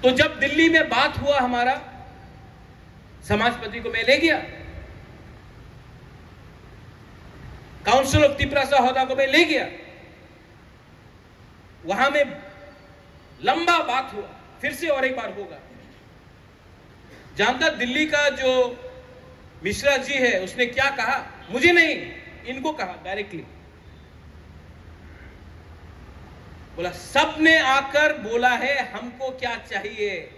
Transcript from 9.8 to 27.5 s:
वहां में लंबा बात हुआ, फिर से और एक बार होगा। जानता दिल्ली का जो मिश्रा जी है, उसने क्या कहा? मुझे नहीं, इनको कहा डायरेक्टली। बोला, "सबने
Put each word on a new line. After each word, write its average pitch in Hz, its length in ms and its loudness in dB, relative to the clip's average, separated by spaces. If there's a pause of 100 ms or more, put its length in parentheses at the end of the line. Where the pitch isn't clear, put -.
वहां 214 260 0
में 285 140 2 (1200)
लंबा 339 340 2
बात 262 360 -4
हुआ, 208 160 -10 (300)
फिर 294 140 -6
से 339 140 -6
और 269 160 2
एक 262 120 -2
बार 214 160 -8
होगा। 190 260 -14 (1800)
जानता 262 320 2
दिल्ली 254 380 0
का 294 220 2
जो 254 540 0 (840)
मिश्रा 262 320 0
जी 254 180 -4
है, 240 260 0
उसने 233 260 -4
क्या 269 240 0
कहा? - 600 -6
मुझे 294 220 4
नहीं, 311 400 2 (340)
इनको 262 260 -6
कहा 180 320 -10
डायरेक्टली। 185 400 -8 (3250)
बोला, 175 140 -4
"सबने 311 680 4